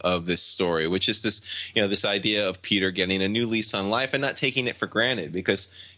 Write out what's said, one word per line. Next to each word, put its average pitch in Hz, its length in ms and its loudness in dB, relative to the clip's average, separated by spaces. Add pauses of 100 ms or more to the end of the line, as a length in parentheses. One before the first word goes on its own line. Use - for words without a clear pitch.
of 87 240 0
this 87 160 0
story, 82 460 2
which 92 200 2
is 110 140 0
this, - 540 -2
you 113 60 4
know, 101 60 2
this 98 160 2
idea 104 460 0
of 92 140 -8
Peter 95 260 2
getting 95 320 0
a 95 60 2
new 117 180 0
lease 110 280 0
on 101 180 -2
life 131 240 0
and 135 60 0
not 139 140 -2
taking 131 320 0
it 113 80 -4
for 101 120 -4
granted. 107 440 0
Because, - 680 -4